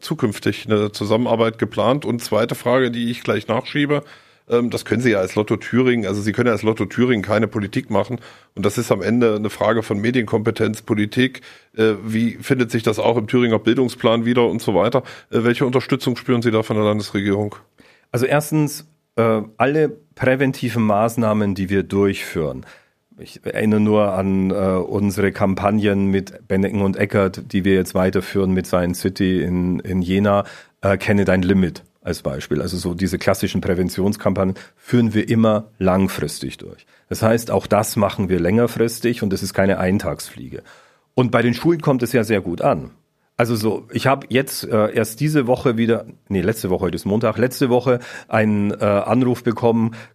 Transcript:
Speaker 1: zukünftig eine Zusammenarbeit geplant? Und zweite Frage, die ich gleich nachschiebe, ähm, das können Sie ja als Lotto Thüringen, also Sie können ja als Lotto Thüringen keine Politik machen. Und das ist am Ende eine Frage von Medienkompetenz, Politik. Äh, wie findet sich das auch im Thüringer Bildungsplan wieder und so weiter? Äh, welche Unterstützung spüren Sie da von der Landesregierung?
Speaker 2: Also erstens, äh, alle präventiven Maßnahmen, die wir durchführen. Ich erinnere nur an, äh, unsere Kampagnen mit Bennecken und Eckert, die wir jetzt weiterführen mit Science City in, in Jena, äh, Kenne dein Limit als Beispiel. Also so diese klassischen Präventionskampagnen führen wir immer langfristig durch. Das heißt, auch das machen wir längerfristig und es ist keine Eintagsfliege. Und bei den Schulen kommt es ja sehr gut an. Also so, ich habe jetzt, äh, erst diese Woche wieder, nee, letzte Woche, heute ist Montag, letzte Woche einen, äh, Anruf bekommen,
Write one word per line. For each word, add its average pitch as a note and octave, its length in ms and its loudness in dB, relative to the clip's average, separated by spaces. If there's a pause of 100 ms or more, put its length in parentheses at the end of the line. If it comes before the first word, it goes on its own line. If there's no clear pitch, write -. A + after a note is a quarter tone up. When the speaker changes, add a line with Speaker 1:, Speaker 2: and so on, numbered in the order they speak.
Speaker 1:
zukünftig - 640 -4
eine G#2+ 260 0
Zusammenarbeit A2+ 680 0
geplant? A#2 460 0
Und A#2 180 -4
zweite A#2 340 -2
Frage, B2 360 0
die A#2 200 -4
ich - 120 -8
gleich G#2+ 240 -2
nachschiebe, C#3+ 560 -2 (460)
ähm, A#2+ 200 2
das - 160 -6
können A2 160 0
Sie B2 100 4
ja G2 80 2
als F#2 160 -2
Lotto G#2+ 220 0
Thüringen, A#2+ 500 2
also G2+ 140 -4
Sie G#2 100 -2
können A#2+ 160 0
ja A#2 60 2
als G2+ 100 -4
Lotto A2 220 0
Thüringen A#2 380 0
keine G#2+ 240 0
Politik G#2+ 420 -4
machen. G#2+ 300 -2 (360)
Und G2 100 -2
das - 120 0
ist A#2+ 140 0
am G2+ 100 0
Ende A2 340 2
eine G#2 140 -2
Frage A2 340 0
von G2+ 160 -4
Medienkompetenz, A2+ 840 -2
Politik. A#2 600 -2 (360)
Äh, A2 160 4 (100)
wie A2+ 380 -2
findet B2+ 300 0
sich A2+ 120 -2
das A2 160 0
auch A#2 180 2
im A2 100 -2
Thüringer A#2+ 320 4
Bildungsplan A#2 640 2
wieder A#2+ 220 4
und G2 140 -2
so G#2+ 140 0
weiter? A2+ 280 2 (260)
Äh, A2 140 0
welche A#2+ 220 2
Unterstützung B2+ 500 0
spüren A#2+ 260 -2
Sie A#2 100 2
da A2 120 2
von A2 120 -4
der G#2+ 100 2
Landesregierung? G#2 720 -2 (560)
Speaker 2:
Also A#2+ 140 0
erstens, D3 640 0 (280)
äh, A2+ 260 2 (160)
alle D3 320 2 (260)
präventiven B2+ 680 0
Maßnahmen, G#2+ 720 2
die F#2 160 -4
wir G2 140 2
durchführen. F2 840 -2 (560)
Ich - 240 -18
erinnere G#2+ 360 2
nur G#2 320 4
an, F#2+ 360 0
äh, F#2 40 0
unsere G2 800 0
Kampagnen G2 760 0
mit F#2+ 400 -2
Bennecken G2 340 0
und G2 140 0
Eckert, G2+ 560 -2
die F#2+ 140 0
wir G2 80 4
jetzt F#2 200 2
weiterführen F#2+ 600 0
mit F#2 120 0
Science F2+ 360 -2
City F#2 420 0
in, F2+ 360 0
in F#2 220 -4
Jena, G2+ 440 2 (360)
äh, G2 160 2
Kenne G2+ 280 2
dein F#2 160 2
Limit F2+ 420 2 (180)
als F2 200 -6
Beispiel. D2 400 -4
Also F2+ 160 -6
so F2 160 -4
diese F2 240 -2
klassischen G2 420 0
Präventionskampagnen F#2+ 960 0 (220)
führen A#2 360 0
wir G#2+ 140 0
immer A2 380 2 (140)
langfristig F#2 800 -2
durch. - 280 -20 (240)
Das - 120 -6
heißt, A2+ 300 2
auch G2 160 0
das G#2 300 2
machen G2 320 0
wir F2+ 100 2
längerfristig A#2 840 0
und G2 120 -2
es F#2+ 100 -4
ist F#2+ 100 -8
keine F#2+ 260 2
Eintagsfliege. F#2 840 -4 (500)
Und B2 160 2
bei A#2 120 2
den A#2+ 120 2
Schulen D#3+ 280 0
kommt C3 220 2
es A2+ 100 -4
ja A#2 100 4
sehr G2+ 160 0
gut F2+ 220 -6
an. E2 300 0 (440)
Also A#2 220 0
so, G#2 340 -2
ich B2+ 160 -2
habe C3+ 220 0
jetzt, B2+ 340 -2
äh, G#2+ 300 0
erst A2+ 260 -2
diese D3 260 0
Woche B2 300 0
wieder, A2+ 300 0 (240)
nee, G2 120 0
letzte G2+ 280 -2
Woche, F#2 160 0
heute E2+ 100 -2
ist E2+ 100 -6
Montag, G#2+ 320 0
letzte B2 320 0
Woche B2 300 2 (300)
einen, G#2+ 420 2
äh, - 140 -2
Anruf A#2 580 2
bekommen, A2+ 520 0 (200)